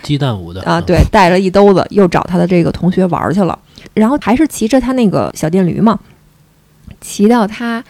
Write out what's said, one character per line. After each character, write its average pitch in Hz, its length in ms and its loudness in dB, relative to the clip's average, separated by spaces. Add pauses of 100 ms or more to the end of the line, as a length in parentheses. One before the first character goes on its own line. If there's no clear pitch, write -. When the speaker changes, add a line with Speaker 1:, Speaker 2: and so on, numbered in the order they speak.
Speaker 1:
嗯， - 20 -18
鸡 147 140 -2
蛋 131 200 -4
捂 85 140 -14
的。 92 120 -12
Speaker 2:
啊， 170 160 -2
Speaker 1:
嗯。 170 40 -6
Speaker 2:
对， 170 260 4
带 190 200 4
了 185 100 2
一 190 100 0
兜 202 220 6
子， 175 160 0
又 202 180 2
找 175 180 0
他 180 120 -4
的 175 100 0
这 175 160 2
个 170 80 -2
同 175 220 -2
学 185 140 0
玩 170 160 -4
儿 117 100 -2
去 196 100 0
了。 165 160 -2 (360)
然 214 120 2
后 285 140 0
还 214 160 0
是 302 100 2
骑 220 220 -4
着 262 100 2
他 247 140 -2
那 247 160 0
个 110 260 -2
小 - 140 -4
电 185 180 0
驴 147 140 -4
嘛， 208 180 2 (1040)
骑 - 260 -2
到 226 200 2
他 233 440 -8